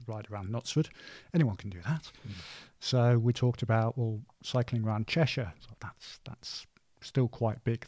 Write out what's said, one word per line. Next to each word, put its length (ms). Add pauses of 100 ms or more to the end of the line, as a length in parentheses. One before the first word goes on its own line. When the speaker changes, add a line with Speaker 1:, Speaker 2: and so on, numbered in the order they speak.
Speaker 1:
ride 240
around 180
Knutsford. 380 (460)
Anyone 240
can 120
do 140
that. 200 (220)
Speaker 2:
Mm. 60 (480)
Speaker 1:
So 380
we 160
talked 280
about, 360
well, 240 (200)
cycling 440
around 220
Cheshire. 520
So 100 (120)
that's, 440
that's 420 (360)
still 260
quite 340
big, 240